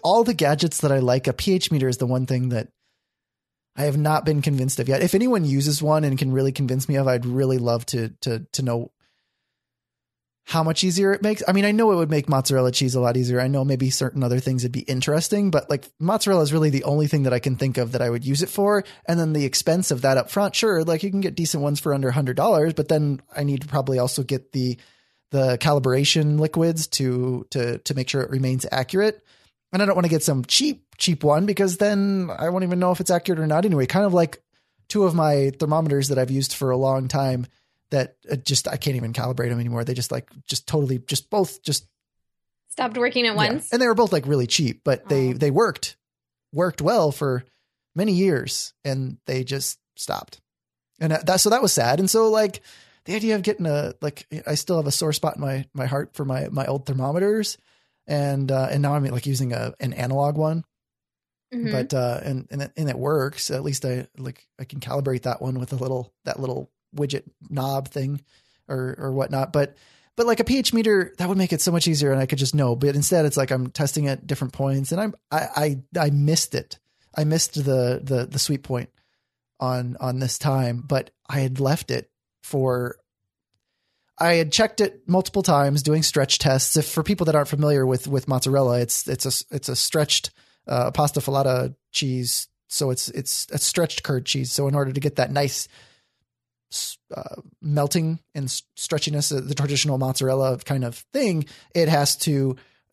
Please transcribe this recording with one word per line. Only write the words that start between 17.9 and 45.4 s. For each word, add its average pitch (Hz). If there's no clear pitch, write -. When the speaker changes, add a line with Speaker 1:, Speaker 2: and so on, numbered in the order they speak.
Speaker 1:
that 131
I 123
would 120
use 139
it 185
for. 202
And 170
then 160
the 151
expense 165
of 127
that 135
up -
front, 202
sure, 185
like, 160
you 202
can 196
get 175
decent 156
ones 147
for 156
under 135
a 120
hundred 127
dollars, 165
but 143
then 147
I 147
need 139
to 151
probably 135
also 127
get 127
the, 123
the 131
calibration 147
liquids 160
to, 127
to, 120
to -
make 131
sure 139
it -
remains 131
accurate. 196
And 185
I -
don't 196
wanna 175
get 160
some 135
cheap, -
cheap 160
one 151
because 190
then 196
I 160
won't 185
even 180
know 180
if 175
it's 185
accurate 175
or 156
not 156
anyway. 151
Kind 196
of 185
like 170
two 208
of 175
my 147
thermometers 151
that 135
I've 127
used 135
for 135
a 127
long 131
time 131
that, 131
uh, 143
just, 131
I -
can't 135
even 117
calibrate 123
'em 120
anymore. 117
They 127
just, 123
like, 123
just -
totally, 131
just -
both -
just -
Speaker 2:
Stopped 240
working 247
at 226
Speaker 1:
Yeah. 208
Speaker 2:
once? 269
Speaker 1:
And 240
they 247
were 226
both, 202
like, 143
really 139
cheap, -
but 135
they, 135
Speaker 2:
Oh. -
Speaker 1:
they 139